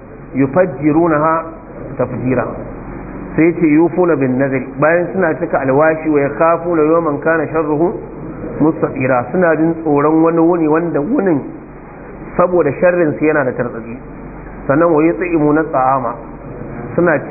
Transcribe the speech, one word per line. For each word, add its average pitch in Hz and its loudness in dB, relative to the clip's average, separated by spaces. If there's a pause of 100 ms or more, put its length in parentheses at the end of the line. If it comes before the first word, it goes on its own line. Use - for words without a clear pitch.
(340)
yufajjirunaha 156 2 (540)
tafjira." 123 -2 (880)
Sai 156 4
ya 175 4
ce, 170 2
"Yufuna 165 4
bin 127 0
nadri," 131 0 (120)
bayan 170 2
suna 175 0
cika 165 -2
alwashi, 151 2
"wa 147 4
yakhafuna 165 2
yawman 156 2
kana 160 0
sharruhu 156 0 (680)
mustatira," 131 0
suna 170 4
jin 165 2
tsoron 156 4
wani 165 2
wuni 165 4
wanda 156 0
wunin 190 0 (960)
saboda 175 2
sharrin 175 2
su 151 -2
yana 156 2
da 123 -2
tartsatsi. 117 -6 (680)
Sannan 160 4
"wa 151 4
yut'imuna 160 2
at'ama," 131 0 (800)
suna 165 2 (120)